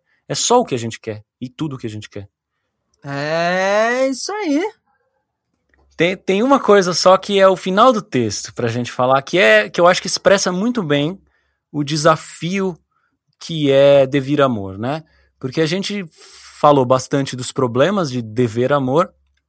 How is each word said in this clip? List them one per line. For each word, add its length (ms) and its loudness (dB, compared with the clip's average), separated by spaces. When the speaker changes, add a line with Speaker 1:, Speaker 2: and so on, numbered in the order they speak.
Speaker 1:
é 60 -6
só 260 2
o 40 0
que 100 -8
a 40 -2
gente 220 -8
quer 220 -12
e 80 -12
tudo 280 -10
o 20 -12
que 80 -10
a 40 -10
gente 200 -14
quer. 180 -14
Speaker 2:
É 1080 -2
isso 240 -6
aí. 280 -2
Speaker 1:
Tem, 200 0
tem 260 -2
uma 160 4
coisa 340 4
só 240 4
que 220 -2
é 80 6
o 100 4
final 360 4
do 100 -2
texto 500 -4
pra 160 -4
gente 220 -6
falar, 320 2
que 160 -4
é, 320 4
que 100 -4
eu 60 6
acho 160 4
que 60 -6
expressa 420 2
muito 320 -4
bem 380 -2
o 140 -6
desafio 920 -2
que 320 -2
é 360 6
devir 340 0
amor, 380 -2
né? 260 -6
Porque 220 -6
a 60 2
gente 440 -6
falou 760 0
bastante 500 -2
dos 160 -8
problemas 580 0
de 120 -6
dever 500 -2
amor, 400 0